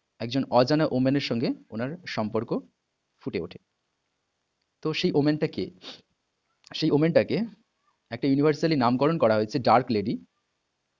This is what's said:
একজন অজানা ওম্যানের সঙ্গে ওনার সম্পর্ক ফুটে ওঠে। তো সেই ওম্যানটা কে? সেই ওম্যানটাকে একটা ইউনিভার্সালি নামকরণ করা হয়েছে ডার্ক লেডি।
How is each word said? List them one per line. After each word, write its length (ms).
একজন 300
অজানা 420
ওম্যানের 300
সঙ্গে 320
ওনার 280
সম্পর্ক 520
ফুটে 220
ওঠে। 180
তো 120
সেই 180
ওম্যানটা 360
কে? 240
সেই 160
ওম্যানটাকে 500
একটা 180
ইউনিভার্সালি 480
নামকরণ 420
করা 180
হয়েছে 240
ডার্ক 320
লেডি। 340